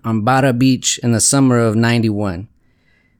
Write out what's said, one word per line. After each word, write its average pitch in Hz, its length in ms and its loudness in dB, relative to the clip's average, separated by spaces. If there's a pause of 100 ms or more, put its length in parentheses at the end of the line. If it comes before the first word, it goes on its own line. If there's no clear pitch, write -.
on 110 180 -2
Barra 131 300 2
Beach 123 500 0
in 120 100 0
the 110 80 0
summer 131 380 2
of 113 160 0
ninety-one. 110 720 -2 (720)